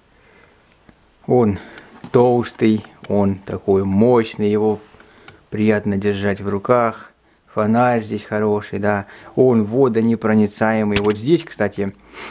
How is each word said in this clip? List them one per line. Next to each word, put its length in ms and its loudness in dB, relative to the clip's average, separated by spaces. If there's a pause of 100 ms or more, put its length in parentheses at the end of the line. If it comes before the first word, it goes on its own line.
(1300)
Он 320 2 (520)
толстый, 760 2 (200)
он 280 0
такой 500 -2
мощный, 680 2
его 300 0 (680)
приятно 480 0
держать 420 -2
в 80 -6
руках. 640 -2 (360)
Фонарь 540 0
здесь 200 -8
хороший, 560 -4
да. 280 -2 (300)
Он 280 4
водонепроницаемый. 1400 0
Вот 180 0
здесь, 260 0
кстати, 500 -6 (360)